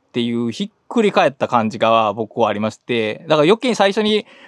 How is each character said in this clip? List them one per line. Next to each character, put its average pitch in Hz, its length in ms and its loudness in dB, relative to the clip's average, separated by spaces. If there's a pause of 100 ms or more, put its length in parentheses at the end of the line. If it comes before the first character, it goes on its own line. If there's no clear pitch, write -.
(120)
て 127 80 -2
い 120 120 -2
う、 117 200 -2
ひ 196 120 -8
っ 196 60 -10 (160)
く 233 160 0
り 202 80 2
返 175 200 2
っ - 20 -2
た - 160 -4
感 110 220 0
じ 110 100 -10
が 113 320 2
僕 113 260 -8
は 110 100 2
あ 107 40 0
り 101 80 -6
ま 110 100 -2
し - 60 -12
て、 113 520 -4
だ 156 80 2
か 151 60 4
ら - 0 -
余 202 160 4
計 254 120 -2
に 208 40 -2
最 196 160 2
初 214 100 -4
に 214 260 -2 (220)